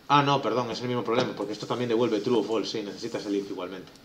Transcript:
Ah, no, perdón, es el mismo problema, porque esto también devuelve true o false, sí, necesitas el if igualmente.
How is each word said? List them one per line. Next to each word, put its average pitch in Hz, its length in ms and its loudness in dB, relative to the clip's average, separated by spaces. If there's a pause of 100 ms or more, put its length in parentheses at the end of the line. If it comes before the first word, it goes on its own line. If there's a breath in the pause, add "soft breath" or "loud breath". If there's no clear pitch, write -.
Ah, 143 160 6
no, 139 180 4
perdón, 117 300 0
es 110 100 -6
el 123 60 -4
mismo 123 160 0
problema, 117 340 2
porque 104 160 -4
esto 107 140 -8
también 120 220 -2
devuelve 113 320 2
true 120 180 2
o 101 40 2
false, 104 360 -2
sí, 107 40 -4
necesitas 101 440 -8
el 101 80 0
if 98 160 -2
igualmente. 92 400 -10 (140)